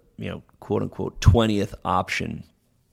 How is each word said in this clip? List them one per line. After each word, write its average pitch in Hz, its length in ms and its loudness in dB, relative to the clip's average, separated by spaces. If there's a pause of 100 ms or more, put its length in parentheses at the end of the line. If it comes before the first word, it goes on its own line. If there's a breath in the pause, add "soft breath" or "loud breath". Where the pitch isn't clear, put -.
(160)
you 104 120 -10
know, 87 140 -12 (160)
quote 104 220 -2
unquote - 400 -8
twentieth 107 540 4 (100)
option, 87 580 -4 (500)